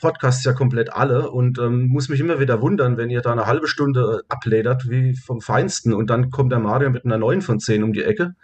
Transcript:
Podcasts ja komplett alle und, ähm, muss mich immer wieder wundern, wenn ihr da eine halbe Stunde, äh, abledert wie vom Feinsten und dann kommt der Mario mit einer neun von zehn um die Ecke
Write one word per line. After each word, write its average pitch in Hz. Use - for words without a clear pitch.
Podcasts 135
ja 127
komplett 123
alle 135
und, 123
ähm, 123
muss 135
mich 139
immer 156
wieder 123
wundern, 135
wenn 117
ihr 123
da 120
eine 113
halbe 151
Stunde, 127
äh, -
abledert 117
wie 127
vom 120
Feinsten 120
und 107
dann 123
kommt 131
der 120
Mario 123
mit 123
einer 113
neun 135
von 110
zehn 107
um 110
die 104
Ecke 175